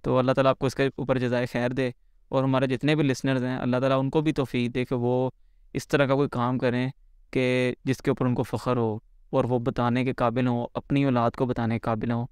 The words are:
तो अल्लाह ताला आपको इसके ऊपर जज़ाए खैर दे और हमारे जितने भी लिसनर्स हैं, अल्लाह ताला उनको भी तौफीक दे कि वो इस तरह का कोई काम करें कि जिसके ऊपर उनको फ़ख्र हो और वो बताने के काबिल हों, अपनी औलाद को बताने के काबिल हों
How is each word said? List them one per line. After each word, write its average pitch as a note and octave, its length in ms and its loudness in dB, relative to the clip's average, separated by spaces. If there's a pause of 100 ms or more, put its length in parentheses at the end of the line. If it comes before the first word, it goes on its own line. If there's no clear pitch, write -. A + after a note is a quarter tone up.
तो B2+ 140 0
अल्लाह B2+ 160 2
ताला C3+ 160 4
आपको C3 180 0
इसके C3+ 320 0
ऊपर C3 180 0
जज़ाए B2 280 0
खैर B2 280 -2
दे B2+ 200 -2 (380)
और C3+ 120 0
हमारे C3 240 2
जितने C3+ 280 0
भी D3+ 80 2
लिसनर्स C3+ 380 0
हैं, B2+ 160 -4
अल्लाह B2 220 0
ताला C3+ 180 2
उनको C3+ 240 0
भी D3+ 100 0
तौफीक B2 400 -2
दे B2 140 -2
कि C3 100 -4
वो B2 380 0 (420)
इस B2+ 120 -6
तरह C#3+ 200 2
का C3+ 80 2
कोई C#3 120 0
काम B2+ 300 -2
करें B2 340 0 (460)
कि B2+ 380 0 (100)
जिसके C3 260 0
ऊपर C3 140 0
उनको B2 180 0
फ़ख्र B2 340 -2
हो A2 260 -2 (300)
और C3 120 2
वो B2 140 0
बताने B2 460 0
के B2+ 80 -2
काबिल B2 340 0
हों, A#2+ 280 -2
अपनी C#3 300 0
औलाद A#2+ 300 2
को C3+ 100 0
बताने A#2 300 -2
के A2+ 40 -4
काबिल A#2 320 -2
हों A#2 200 -2